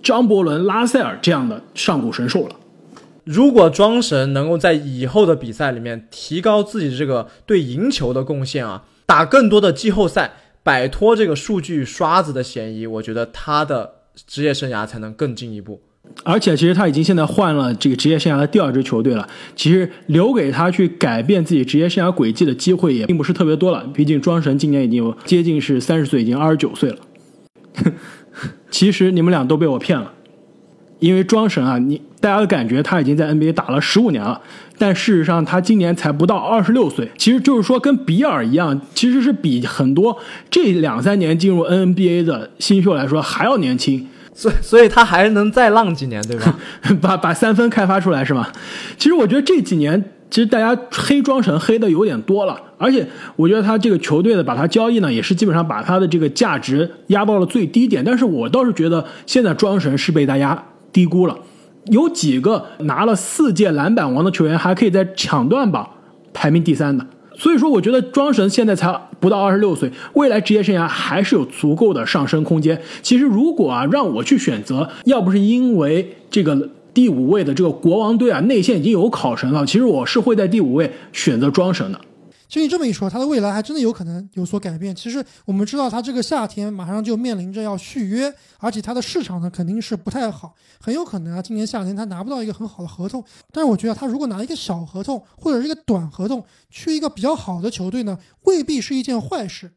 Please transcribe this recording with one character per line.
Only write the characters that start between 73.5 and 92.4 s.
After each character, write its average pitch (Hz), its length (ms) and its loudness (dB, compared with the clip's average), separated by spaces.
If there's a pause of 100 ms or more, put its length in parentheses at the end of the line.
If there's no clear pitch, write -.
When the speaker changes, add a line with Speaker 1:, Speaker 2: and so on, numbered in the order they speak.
Speaker 1:
果 156 180 0
啊 120 140 -2
让 269 300 0
我 120 80 -4
去 - 140 2
选 113 260 -2
择， 139 260 -4 (160)
要 247 160 2
不 185 100 0
是 202 80 2
因 240 380 2
为 160 380 0 (140)
这 202 140 2
个 147 260 0 (240)
第 247 140 4
五 127 220 0
位 196 140 2
的 143 100 -2
这 175 100 0
个 165 60 2
国 170 300 0
王 220 180 0
队 240 140 2
啊 139 100 -2
内 220 200 2
线 190 180 2
已 - 40 -2
经 220 80 2
有 202 180 2
考 120 260 -4
神 127 160 -4
了， 143 140 0
其 180 120 0
实 254 80 4
我 196 200 0
是 - 140 0
会 220 160 2
在 196 120 0
第 214 120 0
五 131 140 0
位 165 180 0 (220)
选 120 260 0
择 143 100 2
庄 180 240 0
神 98 180 -6
的。 - 80 -12 (480)
Speaker 3:
其 - 120 -6
实 - 20 0
你 294 80 0
这 349 80 -2
么 311 80 -2
一 220 80 -2
说， 190 160 -6
他 185 80 -8
的 262 80 -4
未 294 140 -2
来 202 120 -2
还 208 80 -4
真 285 160 -8
的 294 60 -4
有 233 100 0
可 208 120 -10
能 175 320 -12
有 180 100 -4
所 202 140 -6
改 170 180 -10
变。 185 180 -10
其 233 140 -14
实 262 120 -8 (240)
我 202 60 -6
们 196 140 -2
知 233 100 -10
道 269 140 -2
他 226 100 -6
这 247 140 -10
个 247 80 -4
夏 240 240 -4
天 208 260 -10
马 190 140 -12
上 208 180 -6
就 220 140 -4
面 233 200 -6
临 180 140 -10
着 220 100 -10
要 208 140 -6
续 208 300 -8
约， 247 260 -4 (280)
而 220 100 -6
且 214 100 -8
他 214 140 -10
的 247 80 -6
市 311 220 -6
场 180 180 -8
呢 175 80 -6
肯 175 160 -8
定 208 160 -6
是 220 140 -8
不 190 160 -12
太 233 180 -6
好， 196 240 -16 (260)
很 226 140 -6
有 339 100 -4
可 220 160 -10
能 165 140 -10
啊 185 80 -8
今 220 140 -10
年 214 100 -4
夏 214 180 -8
天 185 120 -6
他 214 100 -10
拿 190 180 -12
不 240 60 -12
到 262 140 -8